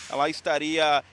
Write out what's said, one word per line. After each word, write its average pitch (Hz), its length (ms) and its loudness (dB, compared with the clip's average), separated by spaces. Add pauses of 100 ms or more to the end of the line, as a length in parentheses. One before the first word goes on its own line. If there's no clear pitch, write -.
ela 147 220 0
estaria 151 720 0 (100)